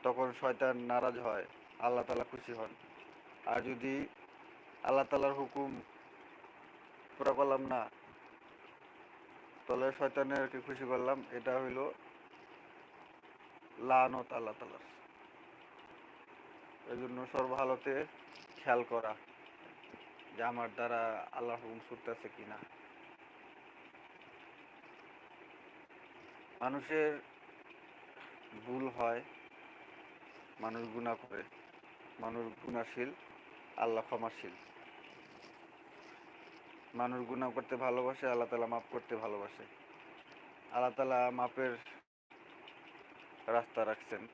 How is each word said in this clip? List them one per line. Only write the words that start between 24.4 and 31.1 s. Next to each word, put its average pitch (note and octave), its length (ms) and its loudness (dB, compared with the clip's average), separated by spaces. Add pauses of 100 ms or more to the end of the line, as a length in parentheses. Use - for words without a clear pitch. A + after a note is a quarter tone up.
মানুষের D3 600 4 (1500)
ভুল B2+ 240 0
হয়, A#2 320 4 (1400)
মানুষ A2+ 280 -2
গুনাহ A#2 280 0 (140)